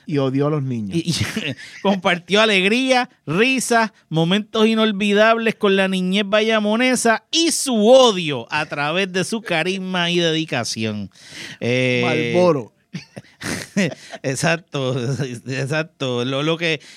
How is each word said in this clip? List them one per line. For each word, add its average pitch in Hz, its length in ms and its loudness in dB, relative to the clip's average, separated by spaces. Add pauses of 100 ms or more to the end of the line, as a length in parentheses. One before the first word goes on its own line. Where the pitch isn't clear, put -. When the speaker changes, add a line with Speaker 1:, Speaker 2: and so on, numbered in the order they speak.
Speaker 1:
Y 156 100 -4
odió 135 300 0
a - 20 0
los 151 140 -2
niños. 117 340 -4
Speaker 2:
y, 165 140 -2
y - 20 0
<laughs> - 680 -8
compartió 190 580 0
alegría, 233 680 2 (200)
risas, 220 640 0 (180)
momentos 196 560 0
inolvidables 220 880 2
con 196 220 2
la 190 120 2
niñez 190 380 0
bayamonesa 220 1040 0
y 330 220 0
su 220 360 0
odio 185 640 4
a 151 160 -4
través 160 480 -2
de 185 120 0
su 220 180 -6
carisma 185 680 -2
y 175 80 0
dedicación. 123 960 -2 (480)
Eh, 123 420 0 (320)
Speaker 1:
Marlboro. 170 400 2 (180)
Speaker 2:
<laughs> - 1300 -8
Exacto, 139 760 -2 (520)
exacto. 131 800 -4
Lo, 135 180 -4
lo 160 140 0
que, 160 240 -2 (160)